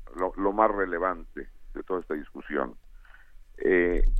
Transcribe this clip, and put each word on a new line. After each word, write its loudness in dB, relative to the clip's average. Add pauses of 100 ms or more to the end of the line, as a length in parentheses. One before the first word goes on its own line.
(180)
lo, -2
lo 0
más 4
relevante -4 (260)
de -8
toda -4
esta -6
discusión. -6 (840)
Eh, 4 (160)